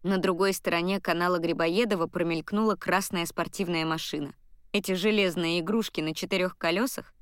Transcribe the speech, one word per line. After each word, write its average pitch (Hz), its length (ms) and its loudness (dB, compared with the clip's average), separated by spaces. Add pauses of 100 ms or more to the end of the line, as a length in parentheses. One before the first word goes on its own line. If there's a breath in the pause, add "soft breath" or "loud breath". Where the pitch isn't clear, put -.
На 185 140 2
другой 190 360 2
стороне 180 480 0
канала 175 380 2
Грибоедова 170 680 2
промелькнула 175 680 0
красная 180 500 0
спортивная 170 600 -4
машина. 156 500 -4 (360)
Эти 196 220 0
железные 180 680 2
игрушки 202 400 -2
на 156 120 -2
четырёх 185 440 -2
колёсах 185 640 -2